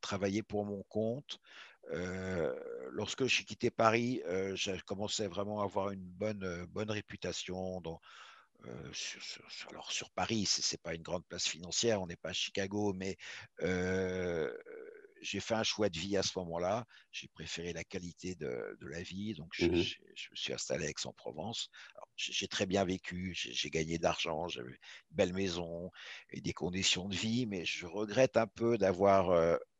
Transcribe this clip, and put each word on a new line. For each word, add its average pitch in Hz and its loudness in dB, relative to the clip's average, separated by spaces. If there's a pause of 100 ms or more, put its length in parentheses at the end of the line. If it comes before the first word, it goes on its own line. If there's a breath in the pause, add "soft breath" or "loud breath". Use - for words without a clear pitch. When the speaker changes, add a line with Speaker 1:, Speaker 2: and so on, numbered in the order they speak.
Speaker 1:
travailler 101 0
pour 104 -2
mon 101 -6
compte. 113 -2 (520 soft breath)
Euh, 90 0 (380)
lorsque 104 0
j'ai - 4
quitté 110 0
Paris, 117 4
euh, 95 0
j'ai 92 0
commencé 101 -2
vraiment 101 -2
à - 2
avoir 98 0
une 95 -6
bonne, 98 -4
euh, 87 -4
bonne 104 -2
réputation 92 -4
dans, 82 -8 (640 soft breath)
euh, 60 -10
sur, - -8
sur, - -12
sur, - -12
alors - -10
sur - -6
Paris, 98 2
c'est, - 2
c'est - -2
pas 82 -4
une 82 -6
grande 85 -2
place - -2
financière, 92 2
on 90 -4
n'est 85 -6
pas 80 -6
à 85 -4
Chicago, 98 0
mais, 92 -2 (440 loud breath)
euh, 90 2 (680)
j'ai - -4
fait - 0
un 110 4
choix 104 2
de 82 -4
vie 98 0
à 95 6
ce - -2
moment-là. 90 0 (260 soft breath)
J'ai - -10
préféré 85 -6
la 82 -6
qualité 90 -6
de, 62 -4
de - -12
la 80 -6
vie, 101 -4
donc 80 -10
je, 92 2
Speaker 2:
Mhm. 85 4
Speaker 1:
je, - 2 (200)
je - -10
me - -16
suis - -4
installé 65 -2
à 73 0
Aix-en-Provence. 73 -6 (260 loud breath)
Alors, - -14
j'ai, - -6
j'ai 95 -2
très - 2
bien 95 4
vécu, 90 -2
j'ai, - -4
j'ai 73 -2
gagné 80 2
de 82 -2
l'argent, 85 0
j'avais 64 -6
une - -14 (340 loud breath)
belle 90 4
maison 87 -2 (380 loud breath)
et - -10
des - -2
conditions 90 0
de 95 -2
vie, 113 2
mais 95 -2
je - -4
regrette 104 4
un 113 6
peu 117 2
d'avoir, 95 8
euh, 85 8 (220)